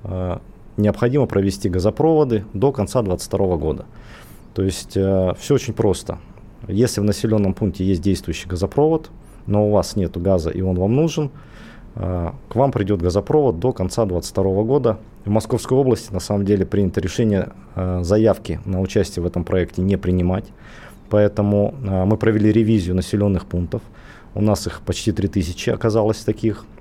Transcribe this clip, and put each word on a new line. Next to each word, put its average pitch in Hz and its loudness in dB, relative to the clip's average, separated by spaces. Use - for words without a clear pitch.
э, 92 -6
необходимо 120 2
провести 98 0
газопроводы 113 2
до 131 2
конца 113 -2
двадцать 90 -4
второго 95 0
года. 76 -4
То 95 -2
есть, - -4
э, 95 2
всё - 0
очень 117 -2
просто. - -2
Если 107 0
в 104 0
населённом 104 2
пункте 92 -2
есть 92 2
действующий 90 -2
газопровод, 143 0
но 104 2
у 104 2
вас 98 0
нету 92 -2
газа 87 2
и - -4
он 92 0
вам 98 2
нужен, 151 0
э, 90 -4
к - -14
вам 135 2
придёт 101 0
газопровод 101 2
до 127 0
конца 98 -2
двадцать 90 -4
второго 95 0
года. 123 0
В 101 -2
Московской 113 0
области, 127 2
на 92 -4
самом 101 -2
деле, 98 2
принято 98 0
решение, 104 0
э, 92 -2
заявки 95 2
на 92 -2
участие 92 0
в - -2
этом 87 -2
проекте 92 -2
не 95 2
принимать. 90 0
Поэтому, 101 2
э, 95 0
мы 107 2
провели 107 4
ревизию 104 2
населённых 98 0
пунктов. 87 -4
У 101 -4
нас 104 2
их - -10
почти - -2
три 92 0
тысячи 90 -2
оказалось 110 0
таких. - -4